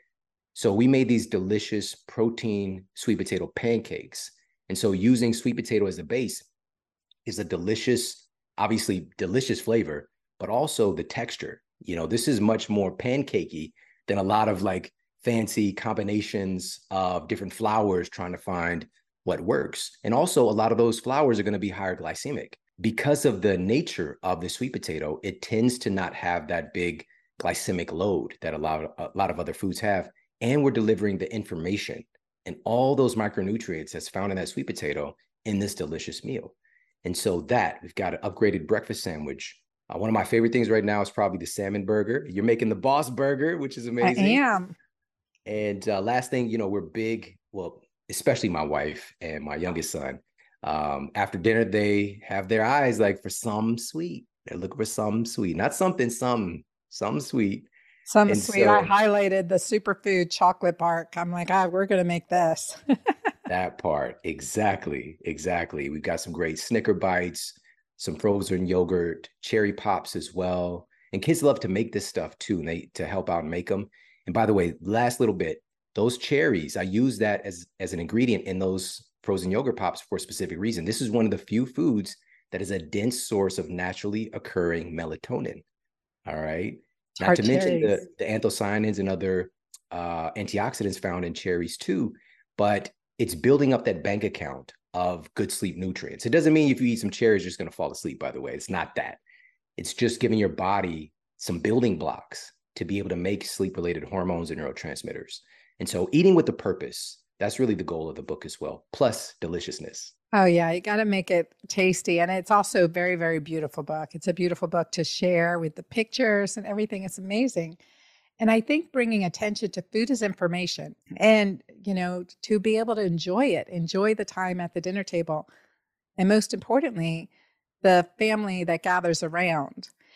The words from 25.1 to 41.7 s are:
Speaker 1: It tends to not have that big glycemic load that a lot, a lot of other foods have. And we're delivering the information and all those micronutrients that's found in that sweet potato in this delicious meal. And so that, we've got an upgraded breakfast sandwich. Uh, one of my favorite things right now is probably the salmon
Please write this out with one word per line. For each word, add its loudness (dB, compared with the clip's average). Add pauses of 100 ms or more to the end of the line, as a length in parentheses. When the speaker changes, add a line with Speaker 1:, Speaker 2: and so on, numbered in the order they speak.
Speaker 1:
It -8
tends 2
to -2
not -2
have -2
that -4
big -4 (380)
glycemic -2
load -2
that -6
a -6
lot, -4
a -8
lot 0
of -6
other -4
foods -4
have. 0 (320)
And 2
we're 4
delivering 2
the -6
information -6 (420)
and -10
all 4
those 4
micronutrients -2
that's -10
found -4
in -4
that -4
sweet -6
potato -6 (300)
in 0
this -2
delicious -8
meal. -8 (500)
And -4
so 0
that, 2
we've -16
got -2
an -6
upgraded 0
breakfast -2
sandwich. -8 (320)
Uh, -8
one 0
of 2
my 2
favorite 2
things 2
right 4
now 2
is -2
probably 0
the -10
salmon -4